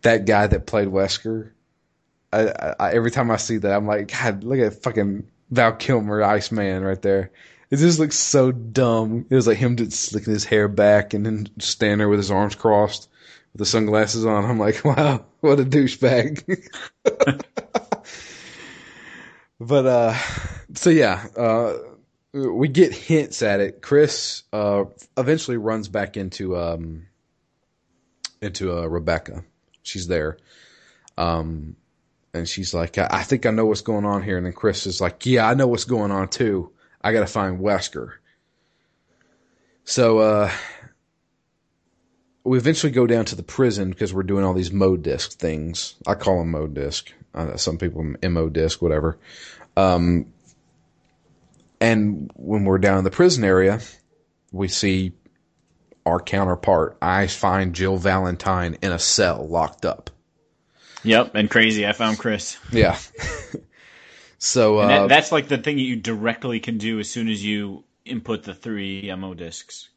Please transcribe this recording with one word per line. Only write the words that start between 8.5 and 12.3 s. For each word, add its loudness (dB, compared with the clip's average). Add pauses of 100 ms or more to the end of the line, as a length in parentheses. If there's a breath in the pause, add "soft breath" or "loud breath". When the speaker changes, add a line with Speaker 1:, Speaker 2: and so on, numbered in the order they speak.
Speaker 1:
dumb. 0
It 0
was 4
like 4
him 2
just -4
slicking -4
his -2
hair 2
back 4
and -2
then -4 (100)
standing 0
there 2
with 4
his -2